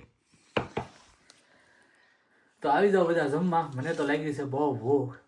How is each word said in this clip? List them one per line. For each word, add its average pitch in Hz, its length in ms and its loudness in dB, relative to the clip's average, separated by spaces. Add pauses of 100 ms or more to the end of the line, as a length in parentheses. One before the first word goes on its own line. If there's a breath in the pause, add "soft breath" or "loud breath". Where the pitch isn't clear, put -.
(2500 soft breath)
તો 151 80 -2
આવી 190 220 4
જાઓ 185 160 4
બધા 170 200 2
જમવા. 170 480 0
મને 147 180 -4
તો 151 140 -2
લાગી 143 260 -2
છે 147 100 -6
બહુ 139 320 -2
ભૂખ 123 420 0 (100)